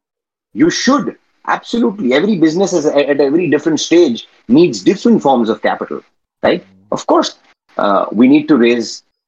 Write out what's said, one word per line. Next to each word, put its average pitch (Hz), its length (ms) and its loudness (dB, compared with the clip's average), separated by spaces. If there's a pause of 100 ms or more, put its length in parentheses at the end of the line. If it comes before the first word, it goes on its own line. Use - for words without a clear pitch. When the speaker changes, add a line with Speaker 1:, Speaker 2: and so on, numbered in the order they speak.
(540)
Speaker 1:
you 143 160 2
should - 480 -2 (280)
absolutely, 196 680 -2
every 190 240 0
business 160 340 0
is 156 140 -2
at, 139 100 0
at 143 240 -2
every 147 300 0
different 151 300 0
stage 175 460 2 (220)
needs 127 340 2
different 196 400 2
forms 120 280 0
of 107 100 -4
capital, 92 400 -6 (420)
right? 185 200 0
Speaker 2:
Mm. - 60 -20 (220)
Speaker 1:
Of - 160 -8
course, 302 320 -2 (380)
uh, 101 360 0
we 120 160 4
need 147 200 4
to 151 80 4
raise, 117 460 0 (260)